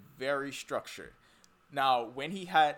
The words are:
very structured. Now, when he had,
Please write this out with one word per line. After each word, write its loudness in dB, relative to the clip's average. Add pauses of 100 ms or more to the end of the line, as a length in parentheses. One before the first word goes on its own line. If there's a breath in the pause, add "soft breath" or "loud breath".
(180)
very -2
structured. -8 (600 soft breath)
Now, 2
when -8
he -8
had, 4